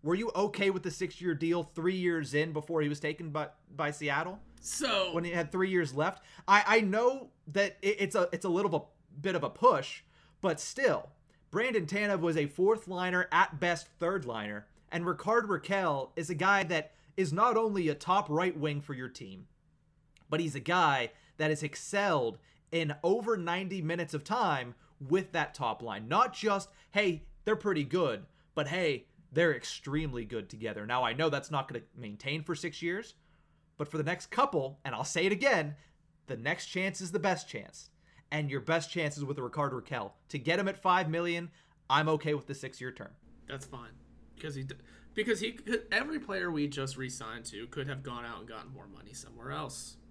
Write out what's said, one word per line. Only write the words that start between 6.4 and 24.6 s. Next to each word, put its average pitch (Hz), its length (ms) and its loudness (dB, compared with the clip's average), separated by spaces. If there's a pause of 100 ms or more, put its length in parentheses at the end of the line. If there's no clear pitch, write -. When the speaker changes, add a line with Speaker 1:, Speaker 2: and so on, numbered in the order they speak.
Speaker 1:
I, 202 180 8
I 220 160 8
know 233 480 2 (180)
that 190 340 2
it, 202 180 2
it's 196 160 0
a, 180 160 4
it's 175 140 -4
a 190 40 0
little 180 240 2
of 156 80 2
a - 400 -20
bit 185 140 0
of 156 80 0
a 127 60 -2
push, 175 520 4 (400)
but 170 180 0
still, 214 500 0 (420)
Brandon 220 340 0
Tanev 196 360 0
was 165 160 2
a 147 100 2
fourth 196 400 2
liner, 180 440 0
at 320 280 4
best 175 280 2 (120)
third 175 260 0
liner, 104 400 -6 (240)
and 170 160 -2
Rickard 208 420 2
Rakell 175 680 0
is 165 140 -4
a 180 60 -2
guy 190 280 4
that 160 300 -2 (240)
is 170 160 2
not 220 240 4
only 202 320 2
a 147 40 2
top 185 360 2
right 165 280 2
wing 147 240 0
for 143 120 -10
your 127 160 -8
team, - 380 -16 (840)
but 156 100 0
he's 160 160 -2
a 139 60 -4
guy 143 500 4 (260)
that 156 120 2
has 151 120 0
excelled 156 760 0 (340)
in 156 320 0
over 220 320 4
ninety 180 460 -2
minutes 165 320 -2
of 143 100 -4
time 156 520 0 (340)